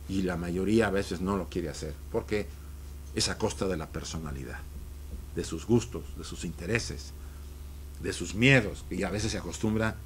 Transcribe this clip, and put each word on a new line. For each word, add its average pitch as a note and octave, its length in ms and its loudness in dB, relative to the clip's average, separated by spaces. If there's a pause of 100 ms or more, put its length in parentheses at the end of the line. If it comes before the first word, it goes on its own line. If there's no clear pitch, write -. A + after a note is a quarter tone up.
Y F#2+ 140 2
la F2+ 120 2
mayoría F#2+ 520 4
a F#2 40 2
veces F#2+ 300 0
no G2 160 4
lo E2+ 120 0
quiere E2 200 0
hacer, C#2+ 240 -6 (180)
porque G#2+ 360 0 (680)
es A2 140 2
a F2+ 80 -2
costa G2+ 300 0
de F2+ 100 2
la D#2 100 -4
personalidad, C#2+ 720 -6 (760)
de E2+ 80 0
sus D#2+ 220 -4
gustos, G#2+ 380 4 (140)
de - 60 -8
sus - 200 -8
intereses, F#2 680 -4 (880)
de F#2 120 0
sus F2 200 -4
miedos, A2 560 8
que F#2 80 -2
ya F#2 100 2
a F2 40 -2
veces G#2+ 200 2
se G#2+ 60 -2
acostumbra A2 680 0